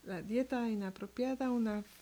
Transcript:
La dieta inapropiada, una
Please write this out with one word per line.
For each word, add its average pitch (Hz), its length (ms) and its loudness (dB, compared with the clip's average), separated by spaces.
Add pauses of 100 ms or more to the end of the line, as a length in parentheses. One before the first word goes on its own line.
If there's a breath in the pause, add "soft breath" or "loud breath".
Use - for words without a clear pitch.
La 180 180 -6
dieta 240 480 0
inapropiada, 220 800 -2
una 220 320 2 (200)